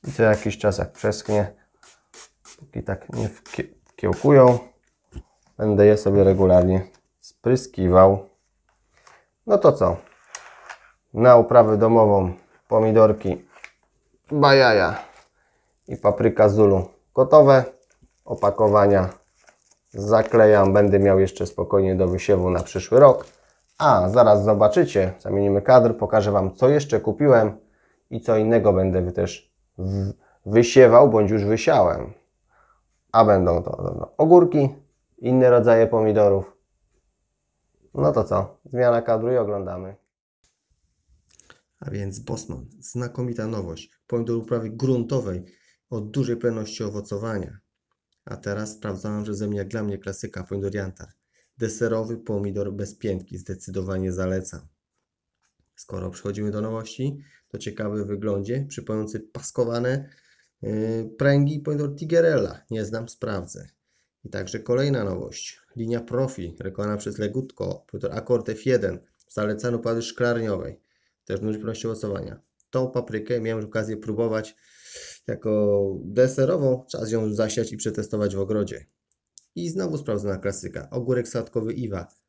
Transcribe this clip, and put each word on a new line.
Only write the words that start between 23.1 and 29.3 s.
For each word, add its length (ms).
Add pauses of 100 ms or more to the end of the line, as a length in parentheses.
A 300
zaraz 360
zobaczycie, 720
zamienimy 440
kadr, 340
pokażę 360
Wam, 220
co 140
jeszcze 320
kupiłem 560 (540)
i 100
co 160
innego 360
będę 300
wy-, 100
też 360 (320)